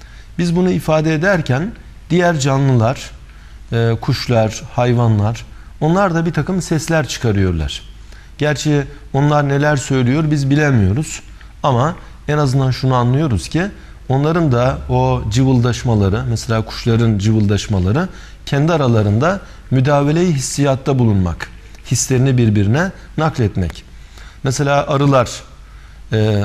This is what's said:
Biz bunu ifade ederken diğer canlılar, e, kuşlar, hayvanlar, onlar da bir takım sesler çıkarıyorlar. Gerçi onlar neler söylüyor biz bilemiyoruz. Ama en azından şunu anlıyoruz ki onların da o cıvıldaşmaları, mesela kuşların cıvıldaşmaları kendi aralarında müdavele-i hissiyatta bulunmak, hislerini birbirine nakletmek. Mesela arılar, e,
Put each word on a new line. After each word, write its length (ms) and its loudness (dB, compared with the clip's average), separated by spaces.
Biz 180 0
bunu 140 2
ifade 440 0
ederken 580 0
diğer 280 2
canlılar, 720 2
e, 280 2
kuşlar, 600 0
hayvanlar, 720 2
onlar 340 2
da 120 0
bir 60 -2
takım 300 -2
sesler 460 -2
çıkarıyorlar. 760 -2
Gerçi 460 0
onlar 360 2
neler 280 2
söylüyor 540 0
biz 200 0
bilemiyoruz. 720 2
Ama 340 0
en 100 0
azından 320 2
şunu 240 0
anlıyoruz 540 0
ki 180 0
onların 440 2
da 260 0
o 420 0
cıvıldaşmaları, 1000 2
mesela 320 -2
kuşların 560 0
cıvıldaşmaları 880 0
kendi 260 0
aralarında 680 2
müdavele-i 640 2
hissiyatta 640 0
bulunmak, 500 0
hislerini 480 2
birbirine 540 2
nakletmek. 640 -2
Mesela 420 0
arılar, 440 2
e, 320 2